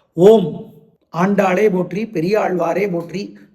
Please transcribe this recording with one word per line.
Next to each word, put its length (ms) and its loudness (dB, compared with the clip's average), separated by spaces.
ஓம் 320 6
ஆண்டாளே 540 0
போற்றி, 380 -4
பெரியாழ்வாரே 840 -2
போற்றி, 340 -8